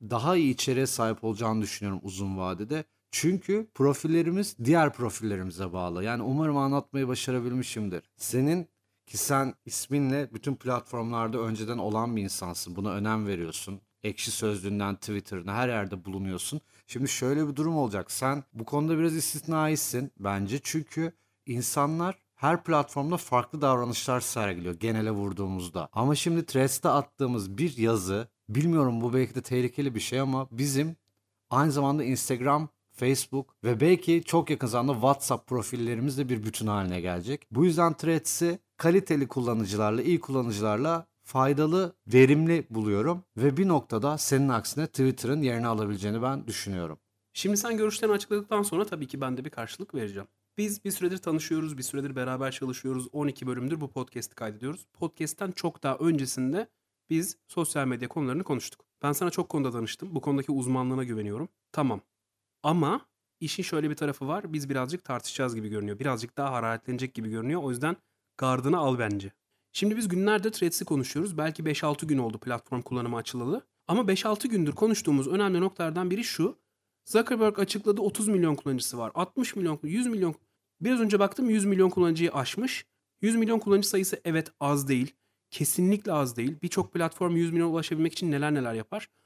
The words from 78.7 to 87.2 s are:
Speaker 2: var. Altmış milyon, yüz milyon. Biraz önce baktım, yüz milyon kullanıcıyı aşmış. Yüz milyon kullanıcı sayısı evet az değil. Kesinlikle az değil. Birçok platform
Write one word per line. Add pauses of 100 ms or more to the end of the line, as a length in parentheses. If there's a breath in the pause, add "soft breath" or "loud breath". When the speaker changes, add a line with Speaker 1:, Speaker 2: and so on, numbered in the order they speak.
Speaker 2:
var.
Altmış
milyon,
yüz
milyon. (460)
Biraz
önce
baktım,
yüz
milyon
kullanıcıyı
aşmış. (360)
Yüz
milyon
kullanıcı
sayısı
evet
az
değil. (360)
Kesinlikle
az
değil.
Birçok
platform